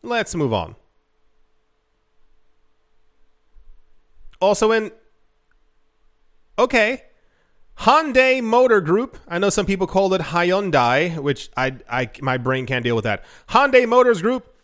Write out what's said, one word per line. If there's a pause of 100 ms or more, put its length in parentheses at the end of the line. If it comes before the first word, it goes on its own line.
Let's
move
on. (3500)
Also
in, (1700)
okay. (760)
Hyundai
Motor
Group. (100)
I
know
some
people
call
it
Hyundai,
which
I, (160)
I, (120)
my
brain
can't
deal
with
that. (240)
Hyundai
Motors
Group